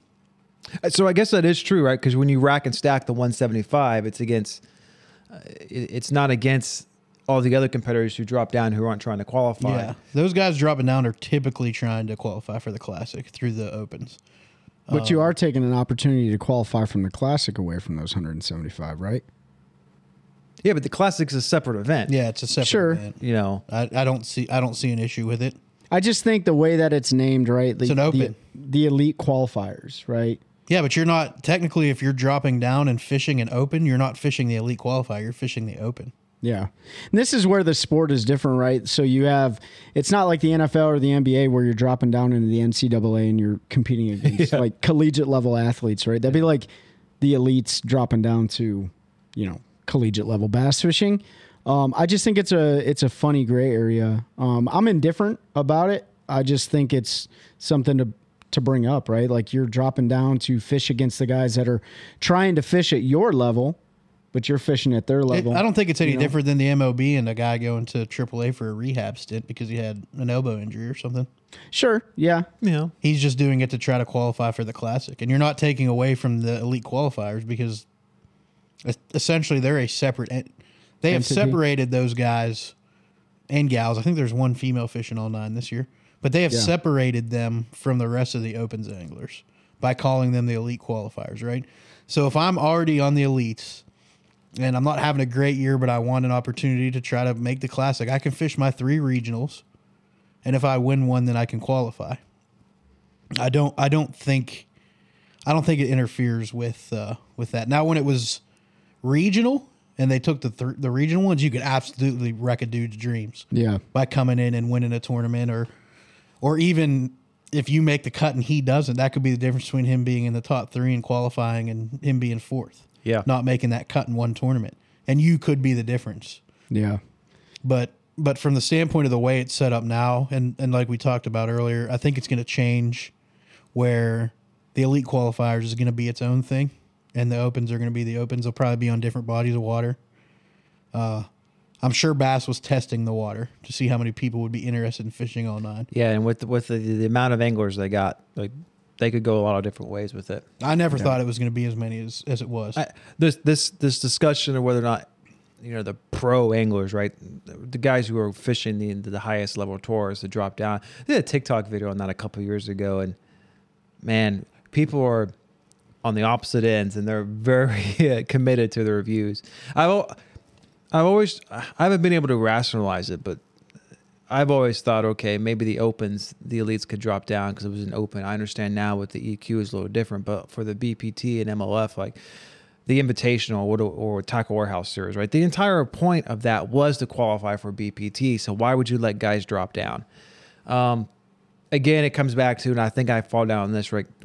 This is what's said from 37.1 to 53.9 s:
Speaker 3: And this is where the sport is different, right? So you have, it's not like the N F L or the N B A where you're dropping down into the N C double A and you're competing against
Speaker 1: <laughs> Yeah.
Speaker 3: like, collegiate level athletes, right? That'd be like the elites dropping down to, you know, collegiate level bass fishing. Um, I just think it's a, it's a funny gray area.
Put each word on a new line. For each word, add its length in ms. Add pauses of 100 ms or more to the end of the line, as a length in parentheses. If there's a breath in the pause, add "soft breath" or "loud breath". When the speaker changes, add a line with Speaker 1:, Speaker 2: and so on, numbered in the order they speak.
Speaker 3:
And 80
this 160
is 100
where 200
the 100
sport 380
is 120
different, 340
right? 300
So 140
you 220
have, 340 (380 loud breath)
it's 160
not 160
like 120
the 120
N 80
F 160
L 100
or 140
the 100
N 140
B 140
A 100
where 160
you're 100
dropping 380
down 200
into 140
the 140
N 120
C 160
double 280
A 120
and 120
you're 180 (100)
competing 420
against 420
Speaker 1:
<laughs> 0
Yeah. 80
Speaker 3:
like, 220
collegiate 440
level 300
athletes, 500
right? 160
That'd 120
be 80
like 260 (500 loud breath)
the 140
elites 520
dropping 380
down 260
to, 400 (460)
you 120
know, 140 (260)
collegiate 420
level 180
bass 340
fishing. 400 (460 loud breath)
Um, 300
I 100
just 180
think 140
it's 140
a, 360
it's 140
a 80
funny 340
gray 280
area. 520 (140)